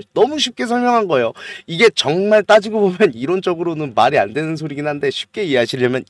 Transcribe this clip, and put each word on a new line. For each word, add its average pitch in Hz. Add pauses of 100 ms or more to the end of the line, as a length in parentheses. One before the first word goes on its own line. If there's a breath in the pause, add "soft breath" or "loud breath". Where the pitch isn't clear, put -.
(120)
너무 277
쉽게 247
설명한 240
거예요. 123 (340 loud breath)
이게 170
정말 202
따지고 208
보면 180
이론적으로는 165
말이 127
안 104
되는 156
소리긴 147
한데, 143
쉽게 -
이해하시려면 127